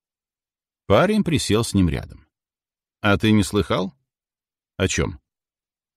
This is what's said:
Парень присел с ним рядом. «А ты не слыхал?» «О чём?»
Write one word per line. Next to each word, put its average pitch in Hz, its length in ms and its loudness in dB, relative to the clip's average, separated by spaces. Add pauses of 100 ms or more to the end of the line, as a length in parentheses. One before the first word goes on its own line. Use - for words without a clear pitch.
(880)
Парень 185 360 2
присел 113 420 0
с - 100 -6
ним 92 140 2
рядом. - 380 -8 (760)
«А 101 180 2
ты 110 120 2
не 107 120 4
слыхал?» 117 500 -2 (840)
«О 95 120 -2
чём?» 65 320 -6 (760)